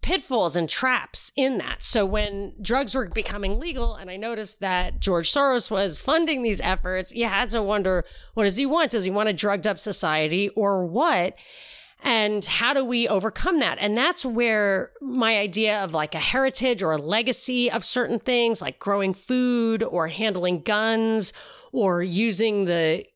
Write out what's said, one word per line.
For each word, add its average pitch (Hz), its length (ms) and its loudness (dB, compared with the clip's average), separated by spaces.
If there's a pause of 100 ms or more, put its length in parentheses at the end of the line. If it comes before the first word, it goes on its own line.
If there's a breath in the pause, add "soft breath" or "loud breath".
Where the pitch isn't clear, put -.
pitfalls 240 540 0
and 165 120 0
traps - 680 -2
in 262 220 2
that. 180 240 -6
So 220 220 2
when 202 560 -4
drugs 240 340 0
were 247 140 -2
becoming 208 500 -2
legal, 254 360 -2
and 185 160 -14
I 185 60 -10
noticed 220 440 -8
that 180 400 0
George 175 300 2
Soros 277 400 2
was 185 280 0
funding 311 440 0
these 214 180 0
efforts, 185 540 -2
you 233 120 0
had 208 240 0
to 220 120 0
wonder, 190 420 2 (300 loud breath)
what 220 100 2
does 196 120 2
he 277 100 2
want? 311 240 2
Does 214 140 0
he 190 60 0
want 208 180 0
a 214 40 0
drugged 202 340 0
up 202 120 -2
society 165 720 0
or 196 340 2
what? 196 520 0 (680 loud breath)
And 214 420 0
how 247 300 0
do 269 100 2
we 240 240 0
overcome 226 520 2
that? 185 200 0
And 208 160 0
that's 277 300 0
where 220 640 0 (100)
my 247 380 0
idea 208 400 0
of, 185 160 -4
like, 151 200 -2
a 160 60 -4
heritage 262 600 0
or 160 100 0
a 156 60 0
legacy 233 720 0
of - 120 -2
certain 233 360 -2
things, 233 420 0
like - 180 -8
growing 196 360 0
food 240 680 0
or 170 260 -2
handling 180 520 -2
guns 220 720 0 (400 loud breath)
or 190 300 2
using 202 640 0
the 165 500 0